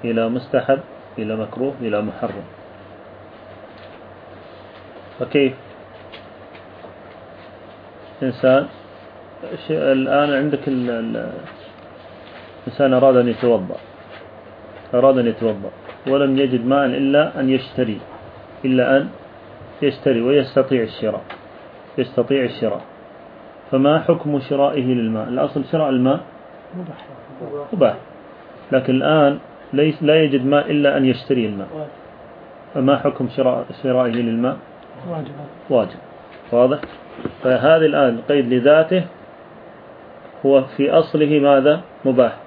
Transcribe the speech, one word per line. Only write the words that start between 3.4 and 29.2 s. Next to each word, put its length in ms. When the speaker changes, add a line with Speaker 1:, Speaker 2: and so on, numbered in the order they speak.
Speaker 1:
فكيف؟ 360
إنسان 440
ش-، 20
الآن 600
عندك 360
ال-، 220
ال-، 420
إنسان 240
أراد 240
أن 120
يتوضأ، 480
أراد 240
أن 80
يتوضأ 440
ولم 320
يجد 280
ماء 200
إلا 540
أن 100
يشتري، 500
إلا 320
أن 120
يشتري 400
ويستطيع 600
الشراء، 400
يستطيع 460
الشراء. 360
فما 300
حكم 400
شرائه 440
للماء؟ 440
الأصل 440
شراء 160
الماء 320
Speaker 2:
مباح. 300
Speaker 1:
مباح. 240
لكن 220
الآن 440